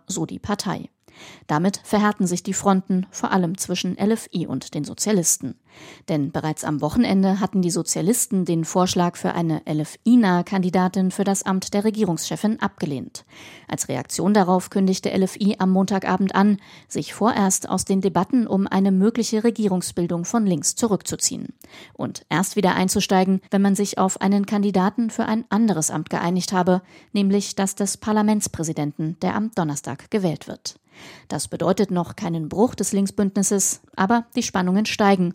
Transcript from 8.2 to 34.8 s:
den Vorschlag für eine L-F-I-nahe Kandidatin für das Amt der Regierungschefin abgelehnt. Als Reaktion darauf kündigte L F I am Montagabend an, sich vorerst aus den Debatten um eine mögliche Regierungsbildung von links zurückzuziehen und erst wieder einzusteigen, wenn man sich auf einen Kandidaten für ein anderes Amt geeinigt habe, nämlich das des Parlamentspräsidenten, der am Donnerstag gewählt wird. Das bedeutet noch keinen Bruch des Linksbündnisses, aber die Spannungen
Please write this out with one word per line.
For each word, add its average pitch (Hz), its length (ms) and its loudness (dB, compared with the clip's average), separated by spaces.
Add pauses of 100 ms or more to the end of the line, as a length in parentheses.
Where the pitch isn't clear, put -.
den 165 200 0
Vorschlag 180 520 0
für - 160 -4
eine 160 340 -2
L-F-I-nahe 180 760 2
Kandidatin 185 680 2
für 196 140 -2
das 196 180 0
Amt 190 320 -2
der 202 100 0
Regierungschefin 208 760 -2
abgelehnt. - 680 -6 (420)
Als - 200 -6
Reaktion 135 440 -2
darauf 185 380 2
kündigte 190 400 0
L 190 120 2
F - 180 -2
I 208 180 2
am 185 120 2
Montagabend 190 640 0
an, 196 240 4 (280)
sich - 280 -8
vorerst 196 540 0
aus - 180 -2
den 190 160 0
Debatten 190 440 0
um 196 200 0
eine 196 260 2
mögliche 214 500 2
Regierungsbildung 185 840 0
von 226 200 0
links 170 300 0
zurückzuziehen - 720 -2 (460)
und - 340 -8
erst 156 280 -2
wieder 185 180 2
einzusteigen, 190 680 2 (100)
wenn 196 120 2
man 196 120 4
sich 196 220 -2
auf 190 240 0
einen 202 240 2
Kandidaten 202 640 0
für 220 160 -4
ein 220 240 -2
anderes 196 420 2
Amt - 200 -6
geeinigt 175 420 -2
habe, 185 300 2 (300)
nämlich 202 420 0
das 196 200 -2
des 196 220 -4
Parlamentspräsidenten, 170 1200 -2
der - 140 -2
am 214 200 -2
Donnerstag 147 560 -4
gewählt 185 360 -2
wird. - 320 -14 (500)
Das - 200 -6
bedeutet 185 420 0
noch 175 260 -2
keinen 165 320 -4
Bruch 190 260 2
des - 200 -4
Linksbündnisses, 196 880 0 (140)
aber 226 280 2 (100)
die 247 80 -2
Spannungen 190 440 0